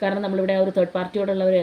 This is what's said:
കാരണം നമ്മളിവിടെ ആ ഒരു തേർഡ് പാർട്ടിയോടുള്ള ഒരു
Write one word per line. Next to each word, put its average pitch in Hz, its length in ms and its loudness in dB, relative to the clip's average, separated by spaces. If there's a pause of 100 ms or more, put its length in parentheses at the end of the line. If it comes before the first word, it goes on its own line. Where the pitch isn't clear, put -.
കാരണം 202 240 -2
നമ്മളിവിടെ 190 320 0
ആ 190 60 4
ഒരു 190 140 -2
തേർഡ് 180 200 2
പാർട്ടിയോടുള്ള 190 540 -2
ഒരു 185 120 4